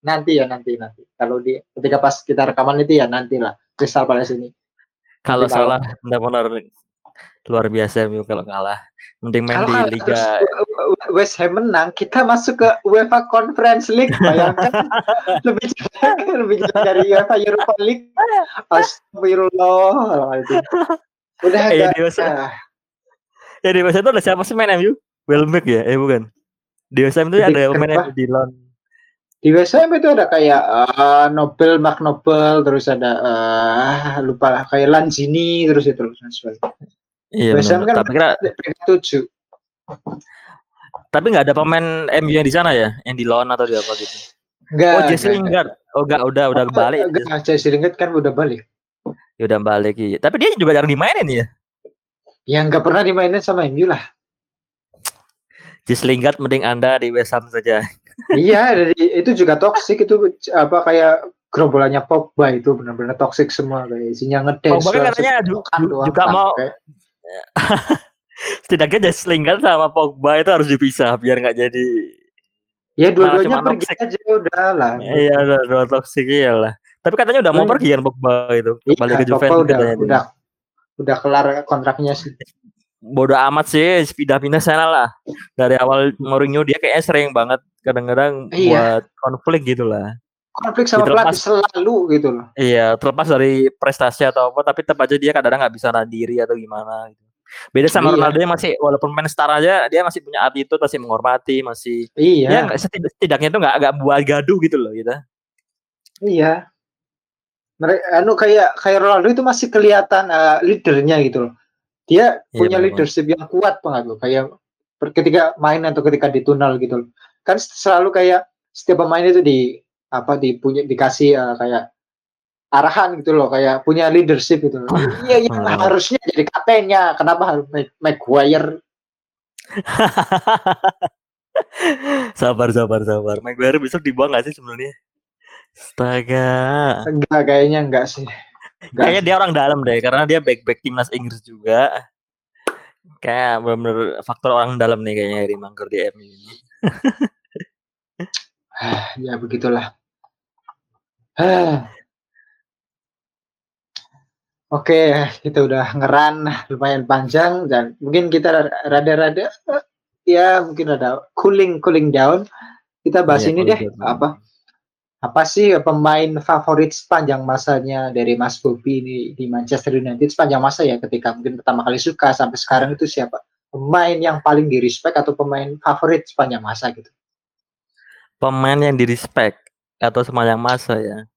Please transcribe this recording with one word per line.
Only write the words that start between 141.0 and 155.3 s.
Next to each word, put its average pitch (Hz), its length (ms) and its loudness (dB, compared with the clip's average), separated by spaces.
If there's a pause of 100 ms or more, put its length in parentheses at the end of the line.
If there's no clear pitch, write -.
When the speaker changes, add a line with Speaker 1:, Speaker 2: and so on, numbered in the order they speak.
Speaker 2:
Inggris 120 320 -10
juga. 113 480 0 (1300)
Kayak 120 460 -4
bener-bener 113 580 -4
faktor 123 320 -4
orang 120 240 0
dalam 113 240 0
nih 107 140 -6
kayaknya 104 260 -4
Harry 101 160 -4
Maguire 101 320 -16
di 104 100 -4
M 101 160 -6
U 107 60 -20
ini. 101 300 -20 (300)
<laughs> - 500 -4 (1500)
Speaker 1:
Ah, 107 400 -8
ya 127 160 -10
begitulah. 120 560 -6 (1400)
Ah. 165 560 0 (2750)
Oke, 160 400 2 (320)